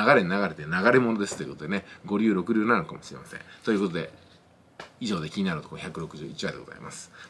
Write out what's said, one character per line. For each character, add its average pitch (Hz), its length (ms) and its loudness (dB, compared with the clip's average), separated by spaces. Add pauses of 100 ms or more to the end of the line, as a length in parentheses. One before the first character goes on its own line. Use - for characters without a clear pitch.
(160)
れ 107 80 6
に 85 60 0
流 101 120 2
れ 87 120 0
て 78 120 -12
流 92 260 4
れ 127 80 10
者 113 180 2
で 101 100 0
す - 100 -6
と 92 60 -6
い - 20 -8
う 67 60 -10
こ 69 40 -10
と 76 100 -14
で 82 40 -8
ね、 98 160 -2 (200)
五 101 120 0
流 107 160 4
六 92 200 0
流 107 120 2
な 117 100 4
の 82 100 0
か - 80 -12
も - 100 -14
し - 100 -14
れ 65 60 -14
ま - 60 -18
せ - 120 -16
ん。 - 20 -12 (240)
と 117 80 0
い 107 40 4
う 98 40 2
こ 101 80 2
と 82 60 -4
で、 82 180 -6 (880)
以 123 80 -6
上 92 140 -2
で 78 80 -6
気 - 80 -10
に 98 80 0
な 87 100 0
る 73 60 -6
と - 80 -16
こ - 60 -14
ろ - 60 -12
百 82 200 -8
六 78 160 -10
十 76 80 -12
一 - 200 -8
話 - 60 -4
で - 60 -10
ご - 80 -16
ざ - 100 -18
い - 60 -18
ま - 100 -14
す。 - 200 -16 (180)